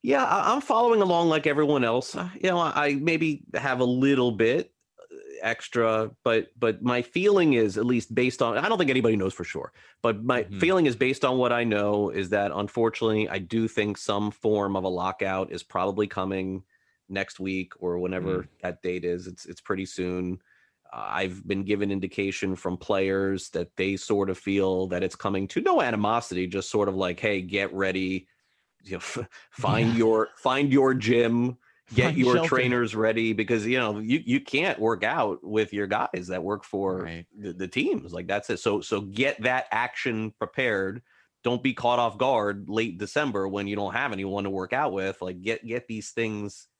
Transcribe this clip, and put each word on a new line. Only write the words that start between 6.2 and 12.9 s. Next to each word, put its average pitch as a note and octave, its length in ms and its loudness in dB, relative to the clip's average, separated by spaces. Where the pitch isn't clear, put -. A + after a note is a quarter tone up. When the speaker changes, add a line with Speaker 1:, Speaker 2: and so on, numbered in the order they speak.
Speaker 1:
but, A2+ 240 2
but A2+ 240 0
my B2 200 0
feeling F3+ 520 4
is, G#2+ 240 4
at A2+ 80 0
least A#2+ 280 0
based B2+ 280 2
on, A#2 160 0
I E3+ 100 0
don't A3 100 2
think D3+ 120 2
anybody A#2 260 4
knows F#2+ 160 0
for E2+ 120 -10
sure, - 280 -10
but A2+ 220 0
my B2 180 0
Speaker 2:
Mm-hmm. G2 160 -8
Speaker 1:
feeling F3 280 4
is A#2+ 100 2
based C3 280 0
on B2+ 140 2
what B2 140 2
I A#2+ 120 2
know G#2 460 2
is F#2 200 -4
that G2+ 220 2
unfortunately, G#2+ 760 0